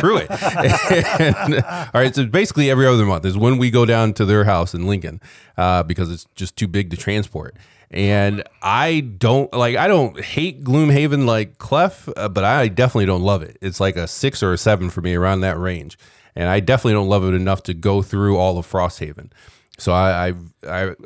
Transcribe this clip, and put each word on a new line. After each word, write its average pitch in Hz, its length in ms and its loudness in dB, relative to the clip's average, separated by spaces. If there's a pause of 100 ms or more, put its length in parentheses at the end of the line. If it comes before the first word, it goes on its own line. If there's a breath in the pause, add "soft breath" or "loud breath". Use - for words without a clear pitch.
through - 180 4
it. - 120 -6
And, 156 1300 0
all 170 300 -10
right, 127 200 2
so 135 120 0
basically 147 440 0
every 131 160 4
other 120 200 4
month 87 180 0
is 95 120 -2
when 123 220 2
we 123 120 2
go 120 140 4
down 113 300 2
to 107 100 0
their 104 200 4
house 90 300 0
in 87 120 -4
Lincoln, 90 340 -4 (360 loud breath)
uh, 90 260 2
because 82 280 -4
it's 85 160 -12 (100)
just 92 200 -10
too 104 120 -4
big 90 220 -4
to 85 60 -8
transport. 98 600 -6 (340 soft breath)
And 101 520 0 (200)
I 143 380 0
don't, 123 520 0
like, 123 240 0
I 160 120 0
don't 143 320 0
hate 143 440 -6
Gloomhaven 143 640 2
like 110 320 -2
Clef, 175 580 -2
uh, 104 120 -4
but 95 160 -2
I 120 240 2
definitely 110 380 0
don't 92 160 0
love 95 200 2
it. - 180 -16
It's 95 200 -8
like 95 160 0
a 85 120 -4
six - 340 -4
or 95 100 2
a 87 60 0
seven 90 320 0
for 90 100 -8
me, 90 140 -2
around 92 260 0
that 92 180 -2
range. 87 400 -8 (380 soft breath)
And 87 120 -2
I 95 100 2
definitely 117 360 2
don't 98 140 0
love 98 160 2
it 92 100 0
enough 92 300 -2
to 90 100 -6
go 98 280 0
through 101 340 0
all 90 220 0
of 85 120 -8
Frosthaven. 90 600 -6 (480 soft breath)
So - 140 -2
I, 90 360 2
I, 90 60 -4 (340)
I, 92 260 -6 (120)